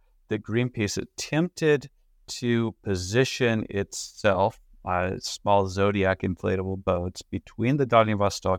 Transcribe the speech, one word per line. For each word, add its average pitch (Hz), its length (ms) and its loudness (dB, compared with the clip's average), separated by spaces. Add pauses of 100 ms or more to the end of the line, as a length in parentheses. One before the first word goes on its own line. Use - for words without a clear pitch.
(280)
that 107 140 -4
Greenpeace 117 560 -2
attempted 151 880 -2 (380)
to 117 560 -2
position 110 880 0
itself, 98 880 -2 (240)
uh, 92 340 -2
small 101 480 0
Zodiac 95 540 0
inflatable 95 640 -2
boats, 90 380 -2
between - 560 -2
the 139 80 2
Dalny 113 280 6
Vostok 95 440 0